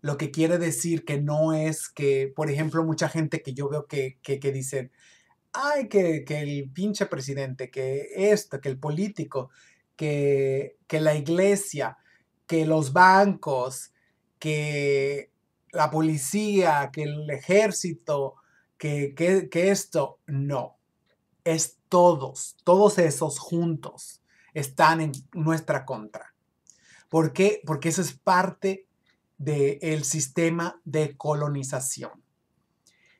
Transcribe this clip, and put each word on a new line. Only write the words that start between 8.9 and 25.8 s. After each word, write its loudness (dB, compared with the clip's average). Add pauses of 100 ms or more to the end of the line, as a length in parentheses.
que, 0 (100)
que -2
la 4
iglesia, 0 (480)
que 2
los 2
bancos, 4 (460)
que 0 (420)
la 2
policía, 2
que -8
el -8
ejército, 0 (420)
que, -4
que, 2
que 2
esto". -2
No, -4 (680)
es -2 (100)
todos, 2
todos 6
esos 0
juntos -6 (320)
están 2
en -4 (200)
nuestra -2